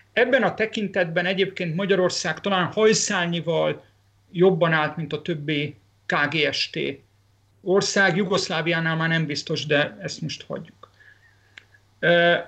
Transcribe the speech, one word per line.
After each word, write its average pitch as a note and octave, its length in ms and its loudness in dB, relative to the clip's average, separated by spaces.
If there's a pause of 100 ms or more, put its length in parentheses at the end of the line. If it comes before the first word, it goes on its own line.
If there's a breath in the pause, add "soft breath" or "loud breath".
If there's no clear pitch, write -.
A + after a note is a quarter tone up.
(120)
Ebben B3 300 4
a F#3 120 2
tekintetben F#3 720 -2
egyébként F#3 480 -2
Magyarország F#3 680 0
talán F#3 320 0
hajszálnyival E3+ 1120 0 (480)
jobban E3+ 400 4
állt, D3+ 240 0
mint D#3 160 -8
a D3 100 -6
többi D3+ 540 -4 (300)
K - 80 -2 (160)
G D3 220 0
S - 180 -4
T - 80 -10 (840)
ország. F#3+ 540 2
Jugoszláviánál E3 800 0
már D#3+ 120 0
nem E3 180 0
biztos, D3 400 -6
de D3 360 0
ezt - 180 -10
most - 280 -8
hagyjuk. - 420 -14 (1080 soft breath)
Ö, E3+ 360 4 (140)